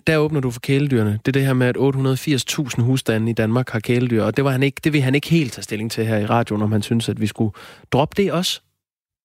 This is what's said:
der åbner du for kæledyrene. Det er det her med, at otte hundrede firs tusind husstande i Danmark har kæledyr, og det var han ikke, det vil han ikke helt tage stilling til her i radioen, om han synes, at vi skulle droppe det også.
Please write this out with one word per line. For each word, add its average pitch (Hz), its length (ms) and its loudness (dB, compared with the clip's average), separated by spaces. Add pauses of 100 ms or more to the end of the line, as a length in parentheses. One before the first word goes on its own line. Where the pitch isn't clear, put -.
der 160 100 2
åbner 151 240 0
du 131 100 -2
for 120 100 -12
kæledyrene. 135 500 2
Det 107 180 -2
er 131 40 0
det 135 140 2
her 135 60 2
med, 127 140 2
at 123 100 0
otte 135 200 2
hundrede 131 200 0
firs 135 280 -2
tusind 127 400 -2
husstande 117 460 0
i 113 40 -2
Danmark 113 340 0
har 113 120 -4
kæledyr, 120 420 0
og 110 140 0
det 139 80 2
var 139 60 2
han 131 120 0
ikke, 139 220 0
det 156 80 2
vil 151 80 2
han 131 140 2
ikke 143 140 0
helt 160 240 2
tage 98 100 -14
stilling 110 280 -6
til 110 160 -2
her 110 120 0
i 104 80 0
radioen, 113 360 0
om 107 100 0
han 104 100 2
synes, 117 260 0
at 98 120 -4
vi 107 60 0
skulle 107 260 -2 (400)
droppe 147 300 2
det 175 100 0
også. 175 280 -2 (640)